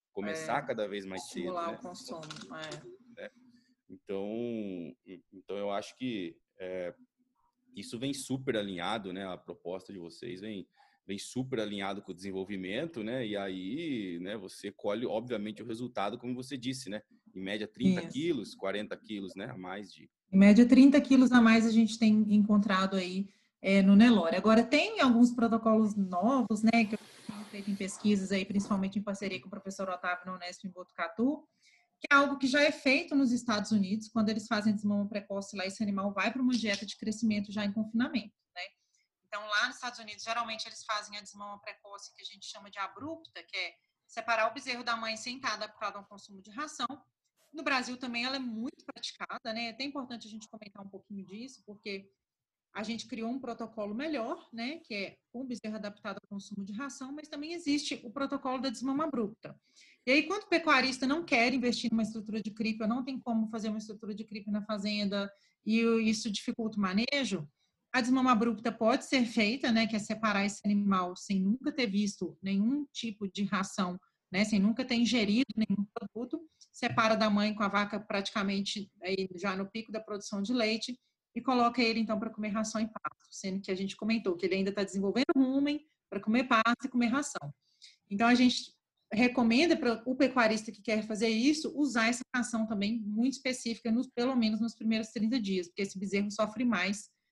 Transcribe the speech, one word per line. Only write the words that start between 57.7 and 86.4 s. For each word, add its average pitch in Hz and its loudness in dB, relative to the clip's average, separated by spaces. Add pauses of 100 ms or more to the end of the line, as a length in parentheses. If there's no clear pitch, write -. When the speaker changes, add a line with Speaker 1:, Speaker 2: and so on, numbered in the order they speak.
Speaker 2:
o 226 -14
protocolo 269 -4
da 269 0
desmama 269 -2
abrupta. 247 -4 (480)
E 247 4
aí, 302 6
quando 403 -2
o - -20
pecuarista 277 4
não 311 0
quer 254 4
investir 240 0
numa 226 2
estrutura 214 -6
de 214 -6
cripe, 220 -2
ou 208 0
não 247 -2
tem 262 -6
como 226 0
fazer 220 -4
uma 214 -4
estrutura 214 -10
de 214 -10
cripe 208 -8
na 208 -2
fazenda, 202 -2 (340)
e 220 4
o, 226 4
isso 220 0
dificulta 220 -4
o 208 0
manejo, 196 0 (460)
a 254 2
desmama 254 6
abrupta 233 2
pode 233 2
ser 262 4
feita, 240 2
né? 226 4
Que 226 -2
é 208 2
separar 208 0
esse 202 -2
animal 196 2
sem 196 -2
nunca 247 2
ter 262 0
visto 196 -2
nenhum 220 0
tipo 214 -8
de 202 -2
ração, 190 -2 (320)
né? 190 2
Sem 214 2
nunca 220 2
ter 247 -2
ingerido 233 2
nenhum 208 0
produto, 247 -8 (320)
separa 226 2
da 214 2
mãe 208 2
com 214 -2
a 202 2
vaca 208 0
praticamente 196 -4 (100)
aí 190 -4
já 185 -4
no 196 -4
pico 220 -10
da 214 -6
produção 202 -8
de 196 -4
leite 226 -2 (340)
e 240 -8
coloca 247 2
ele, 226 2
então, 220 -2
pra 220 -6
comer 214 -8
ração 214 -4
em 220 -2
pasto, - -12
sendo 190 -6
que 196 -6
a 185 0
gente 196 -6
comentou 214 0
que 196 -4
ele 180 2
ainda 190 0
tá 202 -2
desenvolvendo 196 0 (100)
rumen 277 2 (240)
pra 202 -4
comer 233 2